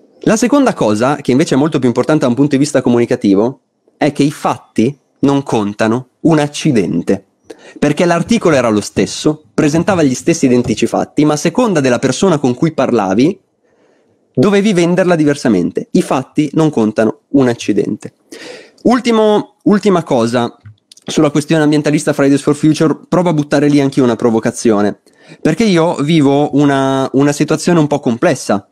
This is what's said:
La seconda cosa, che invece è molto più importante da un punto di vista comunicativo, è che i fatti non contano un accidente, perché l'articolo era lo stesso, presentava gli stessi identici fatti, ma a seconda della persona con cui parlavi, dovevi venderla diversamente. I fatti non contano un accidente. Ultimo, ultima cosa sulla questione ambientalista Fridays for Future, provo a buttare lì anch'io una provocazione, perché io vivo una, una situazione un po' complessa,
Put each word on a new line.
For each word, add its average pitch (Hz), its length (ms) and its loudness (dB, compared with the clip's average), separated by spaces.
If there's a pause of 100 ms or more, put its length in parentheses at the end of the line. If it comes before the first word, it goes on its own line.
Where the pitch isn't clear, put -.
(240)
La 202 120 2
seconda 240 380 2
cosa, 120 420 0
che - 140 -4
invece 147 240 2
è 135 40 2
molto 151 200 0
più 127 100 0
importante 123 340 0
da 139 60 0
un 120 60 -2
punto 139 160 0
di 135 80 0
vista 131 240 0
comunicativo, 120 800 0 (360)
è 147 160 0
che 143 120 0
i 147 60 0
fatti 135 640 -4 (260)
non 139 220 0
contano 110 680 -2 (120)
un 156 180 2
accidente, 117 840 -2 (540)
perché 147 260 0
l'articolo 175 520 0
era 123 120 0
lo 107 140 0
stesso, - 600 -4 (100)
presentava 165 480 0
gli 131 120 2
stessi 165 300 -4
identici 123 400 0
fatti, 98 400 -2
ma 151 80 0
a 151 60 -4
seconda 180 420 -2
della 127 180 0
persona 156 380 0
con 135 160 0
cui 160 200 -2
parlavi, 117 680 0 (920)
dovevi 202 400 2
venderla 175 420 0
diversamente. 143 760 0
I 180 100 2
fatti 151 500 -4
non 160 160 2
contano 117 520 0 (100)
un 135 180 2
accidente. 107 640 -4 (720)
Ultimo, 214 800 0
ultima 196 400 2
cosa 117 560 -2 (460)
sulla 151 260 0
questione 151 340 0
ambientalista 147 480 0
Fridays 139 300 0
for 147 120 0
Future, 151 420 0 (120)
provo 175 200 0
a 170 60 0
buttare 147 340 0
lì 143 120 2
anch'io 135 240 0
una 120 100 2
provocazione, 110 840 0 (400)
perché 233 240 0
io 175 320 0
vivo 143 600 2
una, 135 580 0
una 143 180 2
situazione 156 480 0
un 147 80 0
po' 147 100 -2
complessa, 123 720 -2